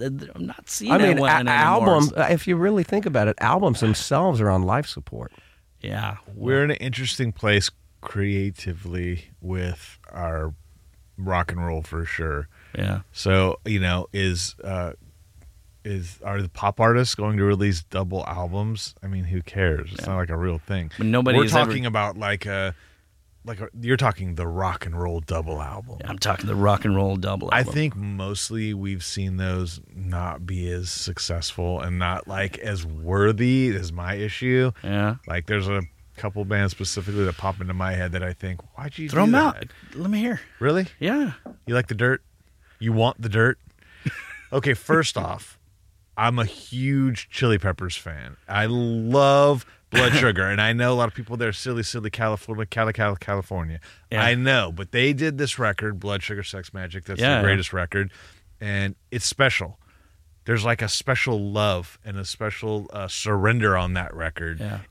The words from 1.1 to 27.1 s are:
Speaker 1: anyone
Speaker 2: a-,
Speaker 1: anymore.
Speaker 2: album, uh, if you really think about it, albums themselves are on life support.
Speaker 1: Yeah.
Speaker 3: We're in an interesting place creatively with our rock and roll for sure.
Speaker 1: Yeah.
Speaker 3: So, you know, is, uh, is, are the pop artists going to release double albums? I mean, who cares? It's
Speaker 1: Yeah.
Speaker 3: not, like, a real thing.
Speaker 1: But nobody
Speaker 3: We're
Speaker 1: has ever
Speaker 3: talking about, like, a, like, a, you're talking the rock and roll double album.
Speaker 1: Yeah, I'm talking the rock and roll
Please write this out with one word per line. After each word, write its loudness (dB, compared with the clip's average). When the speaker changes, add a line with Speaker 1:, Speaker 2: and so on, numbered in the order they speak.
Speaker 1:
anyone 4
Speaker 2:
a-, 6
Speaker 1:
anymore. 4
Speaker 2:
album, 6
uh, 4
if 2
you 4
really 4
think 0
about 4
it, 2
albums 4
themselves 2
are 4
on 4
life 0
support. -12
Speaker 1:
Yeah. -6
Speaker 3:
We're 2
in 2
an -2
interesting -4
place 4
creatively -4
with -6
our -4
rock 0
and -4
roll -2
for -4
sure. -4
Speaker 1:
Yeah. -2
Speaker 3:
So, 2
you 0
know, 0
is, -2
uh, -4
is, -6
are -2
the -4
pop -2
artists 4
going 0
to 4
release 4
double -4
albums? -4
I -10
mean, -4
who -2
cares? 2
It's -10
Speaker 1:
Yeah. -4
Speaker 3:
not, -2
like, 0
a -2
real 0
thing. -4
Speaker 1:
But 0
nobody 4
Speaker 3:
We're 6
Speaker 1:
has 2
ever 4
Speaker 3:
talking -2
about, 0
like, -2
a, -2
like, -10
a, -10
you're 2
talking 0
the -2
rock -4
and -4
roll -4
double -4
album. -12
Speaker 1:
Yeah, -10
I'm -8
talking -2
the -2
rock 4
and 2
roll 2